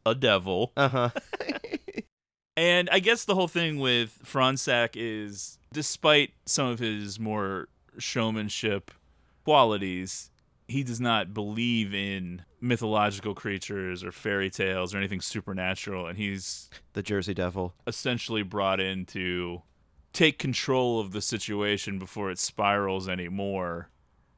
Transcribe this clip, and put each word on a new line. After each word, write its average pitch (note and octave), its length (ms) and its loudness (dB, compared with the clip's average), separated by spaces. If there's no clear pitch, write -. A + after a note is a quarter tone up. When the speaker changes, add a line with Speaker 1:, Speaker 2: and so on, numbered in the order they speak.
Speaker 1:
a A2+ 80 6
devil. G2+ 600 4
Speaker 2:
Uh-huh. C3 400 4
<laughs> - 60 -6
Speaker 1:
And F3 340 4
I G3 80 6
guess A3 280 2
the G3+ 80 4
whole F#3 140 4
thing E3 300 0
with A#2+ 460 2
Fronsac C3 680 2
is, G#2+ 640 -6
despite D3+ 600 4
some C#3 200 2
of A#2+ 120 -2
his G#2 420 -4
more G2+ 480 -2
showmanship A2 920 -2
qualities. G2+ 840 2
He C3+ 160 -2
does A#2+ 160 -4
not G#2+ 340 0
believe A2 580 0
in F#2+ 520 -4
mythological G#2+ 760 0
creatures F#2 720 -6
or F2+ 80 -8
fairy G2 380 -2
tales F#2 440 -2
or G2+ 40 0
anything G2 220 -2
supernatural, F#2+ 840 -4
and F2 100 -8
he's G2 540 -6
Speaker 2:
The G2+ 100 -4
Jersey G2 320 0
Devil. F2+ 400 -2
Speaker 1:
essentially A#2 560 -2
brought F#2+ 380 0
in F#2+ 260 -2
to F2+ 560 -4
take D#3 260 4
control B2+ 640 0
of G2 120 -6
the G2+ 100 -6
situation G#2 760 -2
before F#2+ 320 -6
it F2+ 80 -6
spirals G2 720 2
anymore, F2+ 800 -4